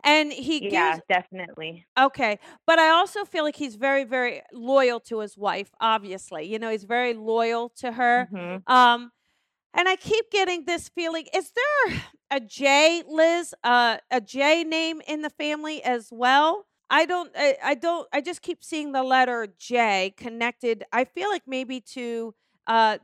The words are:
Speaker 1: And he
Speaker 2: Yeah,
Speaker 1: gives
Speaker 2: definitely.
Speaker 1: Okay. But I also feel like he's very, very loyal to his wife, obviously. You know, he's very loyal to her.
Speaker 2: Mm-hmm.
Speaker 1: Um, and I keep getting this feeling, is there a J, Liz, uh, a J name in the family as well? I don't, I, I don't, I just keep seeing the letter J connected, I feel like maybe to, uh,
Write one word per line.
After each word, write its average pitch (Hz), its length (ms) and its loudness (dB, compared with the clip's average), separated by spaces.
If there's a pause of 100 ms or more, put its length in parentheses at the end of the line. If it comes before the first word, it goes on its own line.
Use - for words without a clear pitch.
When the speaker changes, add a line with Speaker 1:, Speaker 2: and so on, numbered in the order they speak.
Speaker 1:
And 294 280 4
he 302 280 -4
Speaker 2:
Yeah, 165 400 0
Speaker 1:
gives - 80 -
Speaker 2:
definitely. 170 760 -6 (120)
Speaker 1:
Okay. 254 400 2 (280)
But 330 120 6
I 320 120 6
also 381 360 2
feel 320 180 -4
like 302 120 -4
he's 254 200 -10
very, 277 280 0
very 240 380 -4 (100)
loyal 247 500 2
to 220 180 -8
his 208 180 -10
wife, 196 420 -4
obviously. 190 680 -4
You 214 120 -8
know, 226 120 -6
he's 214 140 -6
very 240 300 -2
loyal 226 540 -2 (100)
to 247 140 -8
her. 240 380 2
Speaker 2:
Mm-hmm. 185 360 -10
Speaker 1:
Um, 240 460 6 (640)
and 359 140 2
I 381 80 2
keep 440 340 -2
getting 359 360 0
this 339 240 -6
feeling, 330 440 -6
is 359 180 -2
there 494 500 0 (280)
a 277 100 -2
J, 285 680 2
Liz, 330 460 2 (100)
uh, 240 340 4 (120)
a 247 100 0
J 285 440 0
name 320 440 -4
in 302 140 -6
the 302 80 -6
family 302 540 -8
as 240 280 -2
well? 285 540 2 (240)
I 311 160 4
don't, 349 300 -4
I, 277 260 2
I 285 140 -2
don't, 330 360 -4
I 285 100 -2
just 339 200 -10
keep - 220 -12
seeing 302 280 -8
the 262 120 -2
letter 254 440 0 (100)
J 202 580 0
connected, 233 760 -6
I 247 120 0
feel 349 260 -6
like 381 160 -4
maybe 254 360 -8
to, 233 520 -10 (320)
uh, 220 380 2